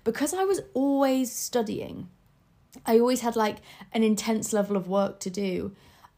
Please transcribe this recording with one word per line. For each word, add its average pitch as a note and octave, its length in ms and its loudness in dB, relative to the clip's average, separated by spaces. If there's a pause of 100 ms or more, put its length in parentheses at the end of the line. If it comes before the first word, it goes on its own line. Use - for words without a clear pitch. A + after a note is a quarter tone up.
because C4 320 -2
I F#4+ 80 0
was F#4+ 180 0 (140)
always C4 560 2
studying, - 760 -6 (800)
I A3+ 140 6
always B3 220 4
had, A#3 140 -2
like, G#3+ 220 0 (360)
an A3+ 100 2
intense A3 500 0
level G3+ 240 0
of F3+ 100 -4
work G3 340 0
to F#3+ 100 -6
do. F#3+ 440 -4 (420)